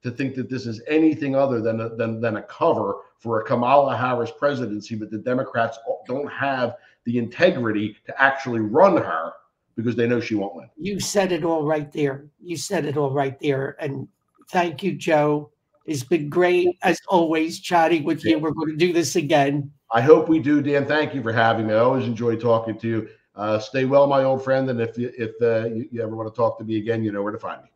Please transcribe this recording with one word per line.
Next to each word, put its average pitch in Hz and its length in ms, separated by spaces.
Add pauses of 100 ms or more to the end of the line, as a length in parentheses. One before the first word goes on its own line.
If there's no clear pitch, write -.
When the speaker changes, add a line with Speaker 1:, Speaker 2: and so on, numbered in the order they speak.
Speaker 1:
to 123 100
think 135 240
that 120 140
this 127 160
is 110 220
anything 151 480
other 135 260
than 113 200
a, 113 80
than, 113 300
than 113 180
a 101 60
cover 113 520 (240)
for 113 200
a 107 40
Kamala 131 520
Harris 120 360
presidency, 117 640
but 107 160
the 110 80
Democrats 123 580 (300)
don't 135 240
have 127 440 (300)
the 120 140
integrity 113 760 (120)
to - 140
actually 127 380
run 147 380
her 85 340 (440)
because 117 200
they 117 120
know 120 120
she 110 160
won't 98 200
win. - 120 (100)
Speaker 2:
You 196 220
said 190 320
it 165 140
all 165 180
right 151 280
there. 143 340 (180)
You 170 140
said 165 280
it 151 120
all 143 140
right 139 280
there. 135 400
And 139 280 (420)
thank 175 320
you, 180 120
Joe. 147 580 (340)
It's 143 180
been 147 260
great, 175 400 (120)
as 170 260
always, 165 520
chatting 165 440
with 156 220
you. 165 60
Speaker 1:
Yeah. 160 60
Speaker 2:
We're 156 140
gonna 156 240
do 175 160
this 165 240
again. 143 560 (200)
Speaker 1:
I 113 100
hope 160 260
we 160 120
do, 147 220
Dan. 139 240
Thank 147 280
you 135 80
for 120 100
having 113 360
me. 110 60
I 107 40
always 127 280
enjoy 117 320
talking 113 420
to 113 80
you. 110 200 (280)
Uh, 107 240
stay 131 260
well, 139 220
my 139 160
old 131 200
friend. 135 260
And 117 120
if 113 160
you, 120 180
if, 110 160 (100)
uh, 113 260
you, 113 240
you 113 100
ever 110 140
wanna 110 160
talk 113 260
to 110 60
me 110 140
again, 113 260
you 107 80
know 101 100
where 104 100
to 113 80
find 85 220
me. - 140